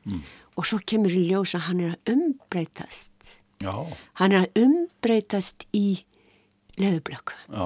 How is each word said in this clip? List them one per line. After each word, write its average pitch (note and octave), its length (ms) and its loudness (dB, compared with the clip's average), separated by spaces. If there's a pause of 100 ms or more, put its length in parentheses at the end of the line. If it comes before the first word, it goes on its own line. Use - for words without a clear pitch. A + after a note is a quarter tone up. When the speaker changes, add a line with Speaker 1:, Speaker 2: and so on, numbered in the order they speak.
Speaker 1:
Mm. C#3+ 180 -6 (360)
Speaker 2:
og E3 100 -4
svo A3 120 0
kemur G#3 320 0
í F3+ 140 2
ljós F#3 300 0
að F3 60 -2
hann F3+ 200 -2
er F3 160 -2
að - 160 -4
umbreytast. - 1000 -4 (480)
Speaker 1:
Já. G#2 360 -6 (180)
Speaker 2:
Hann F#3+ 180 4
er F#3 140 4
að A3 160 2
umbreytast A#3 1080 0
í G3+ 320 0 (720)
leðurblökku. E3+ 580 -2 (100)
Speaker 1:
Já, F#2+ 220 -6